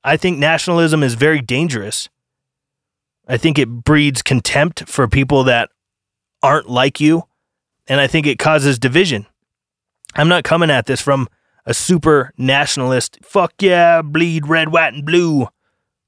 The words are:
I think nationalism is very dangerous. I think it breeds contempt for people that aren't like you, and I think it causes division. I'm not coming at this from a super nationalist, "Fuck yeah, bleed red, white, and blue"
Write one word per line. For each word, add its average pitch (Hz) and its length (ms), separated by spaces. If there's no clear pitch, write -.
I 147 140
think 175 220
nationalism 160 640
is 123 120
very 147 260
dangerous. 123 680
I 123 100
think 151 220
it 123 100
breeds 143 540
contempt - 640
for 127 200
people 135 360
that 120 260
aren't 139 280
like 131 300
you, 160 240
and 135 140
I 135 60
think 151 200
it 139 120
causes 143 400
division. 131 480
I'm 151 140
not 175 160
coming 165 260
at 127 160
this 131 140
from 135 280
a 117 80
super 151 640
nationalist, 131 840
"Fuck - 380
yeah, 170 420
bleed 160 440
red, 160 240
white, 160 240
and 143 100
blue" 160 440